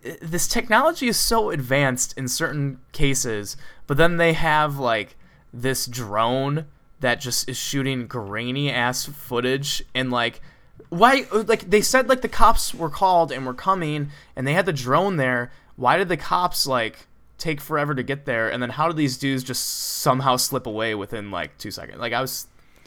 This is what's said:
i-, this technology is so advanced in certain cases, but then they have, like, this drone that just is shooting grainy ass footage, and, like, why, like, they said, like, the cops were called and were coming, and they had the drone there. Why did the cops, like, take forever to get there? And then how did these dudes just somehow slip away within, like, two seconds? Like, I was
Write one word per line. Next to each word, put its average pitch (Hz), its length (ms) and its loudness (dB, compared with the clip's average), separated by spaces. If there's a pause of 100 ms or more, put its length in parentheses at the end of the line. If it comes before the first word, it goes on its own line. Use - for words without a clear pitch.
i-, 156 180 -12
this 165 240 -2
technology 254 600 2
is 220 80 0
so 226 340 2
advanced 131 680 0
in 131 120 -6
certain 139 500 -4 (140)
cases, 131 640 0 (300)
but 143 100 -2
then 170 200 6
they 165 160 4
have, 151 460 2
like, 117 380 -2 (360)
this 127 340 -2
drone 127 800 0 (340)
that 120 200 0
just - 280 -4
is 123 80 -6
shooting 135 500 -4
grainy 123 640 -4
ass 123 360 0
footage, 127 760 -2 (120)
and, 127 160 -2
like, 120 300 -2 (480)
why, 240 440 4
like, 220 380 0
they 208 100 6
said, 254 280 2
like, 254 120 4
the 220 80 -4
cops - 460 6
were 165 160 -4
called 170 420 2
and 131 120 -6
were 123 100 -4
coming, 151 560 -2 (260)
and 127 100 -4
they 139 60 0
had 185 140 2
the 190 60 0
drone 151 440 0
there. 127 340 0 (260)
Why 127 200 2
did 185 120 0
the 175 100 0
cops, - 480 0
like, 120 400 -2 (320)
take 156 220 -4
forever 147 340 -2
to 127 100 -4
get 139 200 -6
there? 113 240 0
And 123 140 -4
then 120 80 -4
how 151 160 -2
did 170 100 -2
these 135 220 0
dudes 135 240 -2
just 127 240 -6
somehow 131 680 0
slip 123 300 -2
away 110 280 -2
within, 101 380 -8
like, 82 260 -8
two 101 140 -12
seconds? 62 260 -14
Like, 120 140 -6
I 120 80 0
was - 260 -6 (400)